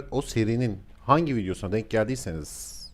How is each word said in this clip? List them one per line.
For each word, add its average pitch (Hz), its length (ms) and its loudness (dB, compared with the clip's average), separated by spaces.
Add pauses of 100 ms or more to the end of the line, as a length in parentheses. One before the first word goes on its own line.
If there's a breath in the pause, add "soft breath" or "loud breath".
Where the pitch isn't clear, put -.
(100)
o 131 120 0
serinin 113 560 0 (220)
hangi 143 360 4
videosuna 92 360 -2
denk 107 180 0
geldiyseniz 107 880 -2 (160)